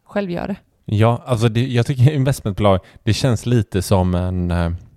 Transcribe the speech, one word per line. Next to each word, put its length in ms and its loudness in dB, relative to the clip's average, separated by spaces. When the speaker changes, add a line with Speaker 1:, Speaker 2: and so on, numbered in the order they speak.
Speaker 1:
själv 260 -6
gör 180 -6
det. 80 -8
Speaker 2:
Ja, 420 0
alltså 220 0
det, 180 0
jag 200 0
tycker 260 2
investmentbolag, 680 0
det 100 0
känns 340 -2
lite 360 0
som 320 2
en, 360 -2
eh, 220 0